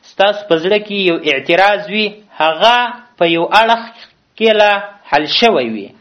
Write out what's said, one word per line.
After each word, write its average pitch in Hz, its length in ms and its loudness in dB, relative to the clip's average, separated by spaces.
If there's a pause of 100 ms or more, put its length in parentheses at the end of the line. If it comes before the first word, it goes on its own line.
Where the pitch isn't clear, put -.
ستاسو 202 440 -4
په 165 80 0
زړه 190 300 -2
کې 202 120 -8 (120)
یو 165 80 -2 (120)
اعتراض 175 600 0
وي، 214 180 -4 (300)
هغه 165 380 2 (420)
په 175 80 0 (100)
یو 165 100 -2 (160)
اړخ 226 220 2 (540)
کې 220 120 2 (100)
لا 208 120 6 (380)
حل 151 160 0
شوی 156 440 0
وي. 101 200 -10 (120)